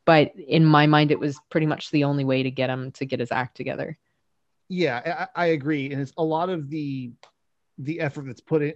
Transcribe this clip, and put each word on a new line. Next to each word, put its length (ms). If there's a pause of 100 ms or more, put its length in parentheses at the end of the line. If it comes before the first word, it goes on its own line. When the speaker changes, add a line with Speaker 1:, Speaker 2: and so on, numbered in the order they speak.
Speaker 1:
But 260 (160)
in 180
my 220
mind, 240
it 80
was 200 (100)
pretty 180
much 240
the 140
only 180
way 200
to 80
get 180
him 240
to 120
get 140
his 120
act 260
together. 400 (720)
Speaker 2:
Yeah, 680
I, 80
I 40
agree. 440
And 100
it's 160
a 60
lot 260
of 200
the, 420 (680)
the 200
effort 280
that's 120
put 220
in, 140